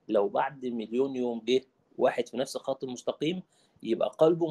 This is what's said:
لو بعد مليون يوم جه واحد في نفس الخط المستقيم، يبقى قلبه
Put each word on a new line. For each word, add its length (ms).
لو 200
بعد 380
مليون 500
يوم 280
جه 200
واحد 300
في 80
نفس 200
الخط 280
المستقيم، 580
يبقى 260
قلبه 320